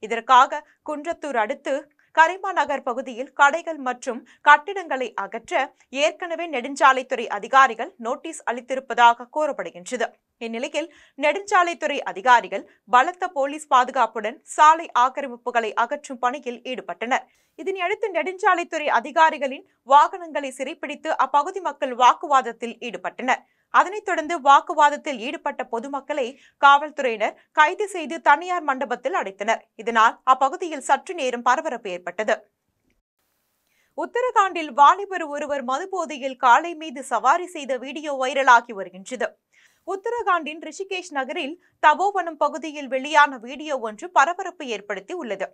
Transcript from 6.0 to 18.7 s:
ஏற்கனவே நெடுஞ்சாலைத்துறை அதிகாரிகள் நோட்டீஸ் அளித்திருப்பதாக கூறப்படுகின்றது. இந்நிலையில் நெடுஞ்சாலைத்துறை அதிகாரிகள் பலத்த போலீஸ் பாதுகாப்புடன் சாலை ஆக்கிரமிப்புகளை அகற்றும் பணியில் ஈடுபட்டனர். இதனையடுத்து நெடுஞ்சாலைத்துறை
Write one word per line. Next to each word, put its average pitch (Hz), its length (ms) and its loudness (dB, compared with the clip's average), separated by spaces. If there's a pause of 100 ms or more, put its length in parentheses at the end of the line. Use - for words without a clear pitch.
ஏற்கனவே 330 500 -2
நெடுஞ்சாலைத்துறை 262 720 2 (120)
அதிகாரிகள் 247 540 2 (160)
நோட்டீஸ் 294 440 -8
அளித்திருப்பதாக 240 760 2 (100)
கூறப்படுகின்றது. 226 720 -4 (380)
இந்நிலையில் 269 440 -6 (360)
நெடுஞ்சாலைத்துறை 349 720 0 (140)
அதிகாரிகள் 202 540 2 (300)
பலத்த 359 300 2 (120)
போலீஸ் 277 360 -4
பாதுகாப்புடன் 240 680 0 (160)
சாலை 320 320 6 (180)
ஆக்கிரமிப்புகளை 240 680 -4 (140)
அகற்றும் 277 400 -10
பணியில் 247 360 -4 (100)
ஈடுபட்டனர். 233 540 -6 (380)
இதனையடுத்து 381 440 -4 (100)
நெடுஞ்சாலைத்துறை 349 680 0 (120)